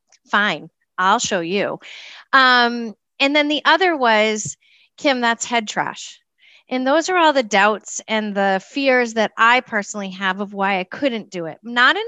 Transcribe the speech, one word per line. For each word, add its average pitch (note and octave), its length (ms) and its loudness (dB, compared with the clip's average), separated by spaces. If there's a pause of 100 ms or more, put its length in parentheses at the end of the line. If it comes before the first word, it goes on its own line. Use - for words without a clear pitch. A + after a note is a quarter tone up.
(300)
fine, G3+ 400 -2 (280)
I'll F#3+ 220 2
show G3+ 220 -4
you." E3+ 380 -4 (520)
Um, A#3+ 640 2 (240)
and C#4 160 2
then D4 140 2
the D4 160 -2
other E4+ 300 4
was, A3 640 0 (400)
"Kim, C4 240 0
that's A#3 240 -2
head A#3 220 -2
trash." - 520 -8 (500)
And B3+ 180 -4
those D4+ 220 2
are F#4 80 0
all D#4+ 160 4
the C4+ 100 2
doubts G#3 640 0
and G#3+ 260 -4
the G3 320 0
fears B3+ 480 0
that A3 240 -2
I A#3 220 4
personally G#3 520 -6
have F#3+ 280 -4
of G3+ 140 -8
why G3 260 -2
I F3+ 60 -6
couldn't A#3 440 -6
do F3 160 -8
it. D#3 160 -12
Not B3 360 2
an A4 100 -6